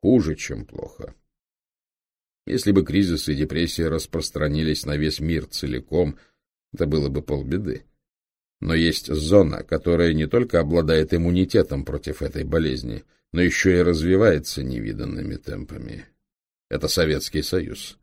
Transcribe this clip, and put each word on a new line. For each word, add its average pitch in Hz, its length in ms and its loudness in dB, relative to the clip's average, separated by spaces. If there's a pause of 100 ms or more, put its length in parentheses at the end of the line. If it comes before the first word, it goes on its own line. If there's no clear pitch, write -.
Хуже, 87 340 4
чем - 300 -10
плохо. - 500 -14 (1300)
Если - 260 0
бы 95 120 6
кризис 85 460 0
и 73 60 0
депрессия 78 520 -2
распространились 76 960 -2
на 73 120 -4
весь 76 220 -2
мир 78 280 -4
целиком, 73 720 -4 (560)
это 85 120 -2
было 73 240 0
бы 69 120 -4
полбеды. 73 640 -6 (760)
Но 82 140 -2
есть 82 340 0
зона, 78 560 4
которая 82 500 2
не 78 140 0
только 117 320 2
обладает 78 540 2
иммунитетом 85 720 2
против 73 360 -6
этой 71 220 -6
болезни, 65 600 -2 (280)
но 82 100 0
еще 90 300 4
и 87 100 6
развивается 87 800 2
невиданными 55 720 -6
темпами. - 720 -12 (640)
Это 71 180 -4
Советский 78 540 0
Союз. - 600 -6